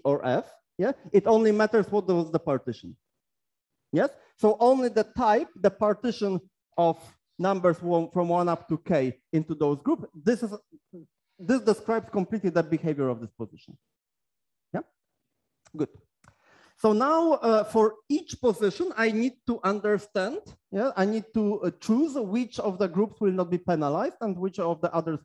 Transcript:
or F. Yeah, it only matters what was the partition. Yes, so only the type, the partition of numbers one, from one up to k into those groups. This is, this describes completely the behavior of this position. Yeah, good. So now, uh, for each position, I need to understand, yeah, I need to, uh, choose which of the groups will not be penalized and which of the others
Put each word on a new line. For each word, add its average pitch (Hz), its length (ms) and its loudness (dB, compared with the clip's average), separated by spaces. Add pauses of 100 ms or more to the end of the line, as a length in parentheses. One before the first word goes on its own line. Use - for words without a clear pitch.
or 139 200 0
F. 127 240 0 (280)
Yeah, 226 160 -2 (180)
it 196 160 4
only 220 240 4
matters 214 400 2
what 196 160 0
was 170 240 0
the 160 80 0
partition. 123 560 -6 (960)
Yes, 214 180 2 (280)
so 214 240 4
only 254 260 4
the 214 160 0
type, 233 520 0
the 196 140 2
partition 202 720 -2 (380)
of 165 200 2 (400)
numbers 180 440 0
one, 170 300 0
from 175 180 0
one 175 180 0
up 165 220 -4
to 156 80 -2
k 135 420 -2 (140)
into 156 220 -2
those 147 260 0
groups. 262 320 -2
This 180 280 0
is, 208 120 -6 (840)
this 214 240 0
describes 220 480 0
completely 202 400 -2
the 165 140 2
behavior 151 460 -2
of 117 100 -4
this 113 120 -12
position. - 460 -16 (960)
Yeah, 320 80 -6 (960)
good. 151 140 -4 (880)
So 220 160 2
now, 311 400 2
uh, 220 320 2
for 214 300 2 (120)
each 320 320 -4
position, 226 560 0
I 220 160 0
need 233 220 -2 (140)
to 233 180 -4
understand, 208 760 -2 (320)
yeah, 214 240 -2
I 190 80 0
need 214 300 -2
to, 214 260 0
uh, 180 120 -2 (100)
choose 269 320 0
which 233 440 -4
of 190 220 -4
the 196 80 0
groups 196 320 -2
will 196 140 2
not 180 160 -2
be 175 80 -2
penalized 175 640 -2
and 202 160 -4
which 185 220 -6
of 170 200 -2
the 170 160 -2
others 160 300 -2